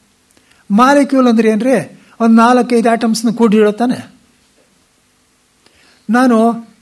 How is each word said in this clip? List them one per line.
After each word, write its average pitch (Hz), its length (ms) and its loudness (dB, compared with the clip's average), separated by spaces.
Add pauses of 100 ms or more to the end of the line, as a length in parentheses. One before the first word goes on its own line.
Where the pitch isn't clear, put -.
(720)
Molecule 262 560 2
ಅಂದ್ರೆ 220 220 0
ಏನ್ರಿ? 220 520 -4 (180)
ಒಂದು 226 160 2
ನಾಲ್ಕೈದು 240 540 2
ಆಟಮ್ಸ್ನ 226 420 -2
ಕೂಡಿಡೋ 214 400 0
ತಾನೆ. 233 420 -6 (2000)
ನಾನು 233 580 0 (140)